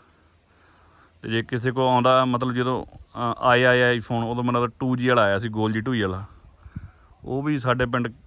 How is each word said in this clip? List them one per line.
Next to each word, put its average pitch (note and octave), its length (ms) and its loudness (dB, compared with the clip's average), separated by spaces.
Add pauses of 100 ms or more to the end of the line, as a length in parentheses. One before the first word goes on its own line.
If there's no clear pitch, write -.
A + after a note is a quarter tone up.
(1200)
ਤੇ A2 80 -10
ਜੇ A2+ 120 -2
ਕਿਸੇ A#2+ 280 -4
ਕੋਲ C3 140 0
ਆਉਂਦਾ B2+ 400 4
ਮਤਲਬ B2+ 280 -2
ਜਦੋਂ, B2 340 -4 (100)
ਅਹ, - 420 -6
ਆਏ, B2 260 4
ਆਏ B2 340 4
iPhone, A#2 260 -4
ਉਦੋਂ A#2+ 200 -4
ਮੈਨੂੰ B2 180 0
ਲੱਗਦਾ A#2 180 -4
ਟੂ B2+ 160 -2
ਜੀ B2 120 0
ਵਾਲਾ A#2+ 140 4
ਆਇਆ G2+ 160 2
ਸੀ, A#2 100 -6
ਗੋਲ A2 240 -2
ਜੀ A2 80 -2
ਢੂਈ A#2 220 -2
ਵਾਲਾ। F#2+ 220 -4 (1000)
ਉਹ C3 180 -6
ਵੀ D3+ 160 -2
ਸਾਡੇ B2+ 280 0
ਪਿੰਡ A#2+ 220 -2 (180)